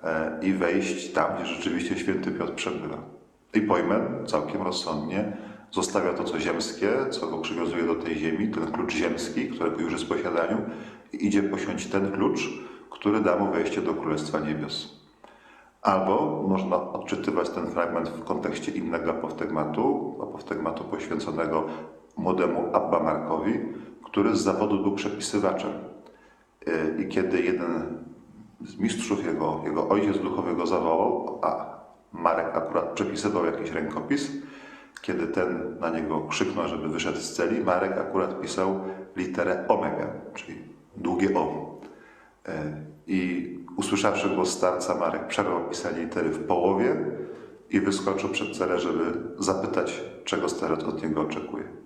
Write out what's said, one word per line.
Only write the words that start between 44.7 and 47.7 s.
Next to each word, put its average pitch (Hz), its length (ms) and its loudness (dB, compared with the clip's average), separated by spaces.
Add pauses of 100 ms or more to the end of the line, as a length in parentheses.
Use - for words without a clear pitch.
Marek 82 320 0
przerwał 90 420 0
pisanie 85 320 -4
litery 82 300 0
w 80 160 -4
połowie 95 500 4 (760)